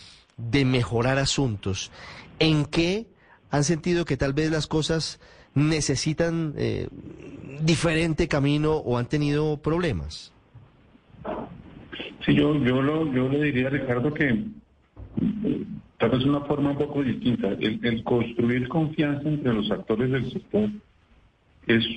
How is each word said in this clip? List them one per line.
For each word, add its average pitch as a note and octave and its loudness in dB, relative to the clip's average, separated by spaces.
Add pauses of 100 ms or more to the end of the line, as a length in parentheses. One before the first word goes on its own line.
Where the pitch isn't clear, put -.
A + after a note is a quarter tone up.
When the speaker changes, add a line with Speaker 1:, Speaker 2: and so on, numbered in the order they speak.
(380)
Speaker 1:
de A#2 2
mejorar B2+ 2
asuntos. A#2 -2 (480)
¿En D#3 4
qué F3 0 (440)
han C#3+ 2
sentido E3+ 2
que C#3 0
tal C#3 0
vez D#3 0
las D#3 0
cosas D#3 -2 (340)
necesitan, D#3 0
eh, G#2+ -2 (720)
diferente D#3+ 2
camino D3+ 2
o B2 0
han A#2+ -2
tenido D3 0
problemas? D3 -2 (1900)
Speaker 2:
Sí, C#3+ 4
yo, D3 4
yo B2+ 2
lo, D3+ 0
yo B2+ 2
le C#3+ 0
diría B2+ 0
a C3+ -2
Ricardo C3+ 0
que, D3+ 0
eh, - -4 (340)
tal A#2 2
vez B2+ 2
una C#3+ 2
forma C#3+ 2
un C#3 -2
poco C#3+ 0
distinta, A#2 0
el, - -2
el A#2 -2
construir A#2+ 0
confianza D3 0
entre C#3+ 0
los G#2+ 0
actores A2 0
del B2+ -2
sector G#3+ -2 (960)
es A2+ 4 (120)